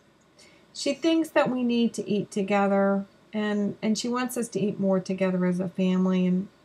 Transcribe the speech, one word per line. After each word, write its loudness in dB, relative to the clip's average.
she -4
thinks 0
that 2
we -2
need 2
to -6
eat -2
together, 2
and, -2
and 0
she -4
wants -4
us -4
to -6
eat -2
more 2
together 0
as 0
a -4
family, 2
and 0